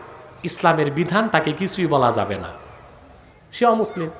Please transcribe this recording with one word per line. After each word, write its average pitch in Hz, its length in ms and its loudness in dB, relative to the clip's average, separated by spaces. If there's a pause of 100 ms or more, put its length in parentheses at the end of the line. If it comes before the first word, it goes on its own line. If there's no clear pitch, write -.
(440)
ইসলামের 160 480 2
বিধান 175 380 0
তাকে 156 220 0
কিছুই 180 360 -2
বলা 131 240 4
যাবে 101 240 -2
না, 87 120 -10 (1040)
সে - 140 0
অমুসলিম, 214 440 2 (100)